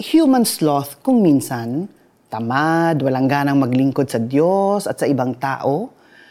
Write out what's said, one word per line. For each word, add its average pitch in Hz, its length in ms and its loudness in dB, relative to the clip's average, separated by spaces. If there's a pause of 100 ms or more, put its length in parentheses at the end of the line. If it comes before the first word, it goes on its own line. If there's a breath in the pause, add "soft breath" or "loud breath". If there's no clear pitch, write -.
human 262 400 4
sloth 143 560 -2
kung 254 160 2
minsan? 135 640 0 (480 soft breath)
Tamad, 147 720 0
walang 131 240 0
ganang 139 320 2
maglingkod 131 480 0
sa - 80 -6
Diyos 185 720 0
at - 80 -6
sa - 80 -4
ibang 127 320 0
tao? 139 640 -6 (300 soft breath)